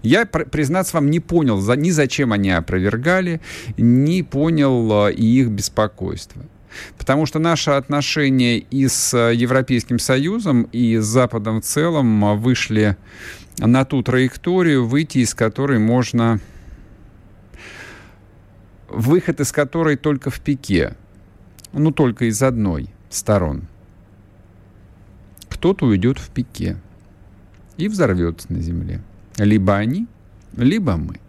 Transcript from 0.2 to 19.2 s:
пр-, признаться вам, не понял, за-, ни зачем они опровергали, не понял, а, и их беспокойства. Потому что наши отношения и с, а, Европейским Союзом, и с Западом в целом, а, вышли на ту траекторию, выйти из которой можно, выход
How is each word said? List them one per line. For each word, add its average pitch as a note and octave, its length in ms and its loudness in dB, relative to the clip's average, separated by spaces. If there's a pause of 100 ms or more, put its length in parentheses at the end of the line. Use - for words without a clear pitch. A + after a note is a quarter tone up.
пр-, D#3+ 200 -4
признаться D#3+ 500 -2
вам, D3 140 2
не E3 100 2
понял, C#3+ 380 2
за-, G#2+ 180 0
ни D#3 140 0
зачем C#3+ 420 0
они G2+ 180 0
опровергали, A#2+ 880 0 (360)
не C3+ 460 4
понял, C#3 720 0
а, G#2 160 4
и - 160 0
их A#2+ 240 4
беспокойства. - 920 -4 (540)
Потому D3 300 0
что D#3 120 -4
наши D#3+ 320 0
отношения C#3 880 0
и C3+ 300 -2
с, - 260 -2
а, A#2 160 4
Европейским B2 680 0
Союзом, D3 680 0
и A#2 320 0
с A2 80 0
Западом A2 560 0
в - 40 -14
целом, C#3 600 2
а, G#2 100 2
вышли G#2+ 600 0 (640)
на B2+ 260 2
ту C3 180 -2
траекторию, C3 840 0
выйти C#3 320 -2
из A#2 160 0
которой B2+ 440 0
можно, A#2 640 0 (2500)
выход D3+ 520 0